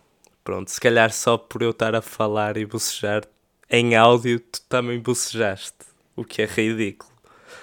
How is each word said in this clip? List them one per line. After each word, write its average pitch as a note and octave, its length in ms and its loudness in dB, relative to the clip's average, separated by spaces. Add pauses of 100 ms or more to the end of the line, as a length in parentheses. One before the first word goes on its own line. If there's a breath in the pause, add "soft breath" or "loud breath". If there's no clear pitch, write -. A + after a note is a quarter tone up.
(440 soft breath)
pronto, F#2 260 -8
se - 100 -10
calhar A#2 320 4
só A#2 260 0
por - 240 -10
eu A#2 100 0
estar A2 240 -2
a A2+ 60 -2
falar G#2+ 560 -4
e A2 80 -6
bocejar G#2+ 580 -4 (460)
em A#2+ 260 4
áudio, A#2 440 6
tu - 280 -16
também A#2+ 320 -4
bocejaste, A2+ 840 -4 (300)
o A#2 100 -8
que - 160 -4
é A2 40 0
ridículo. A2 640 -4 (520 loud breath)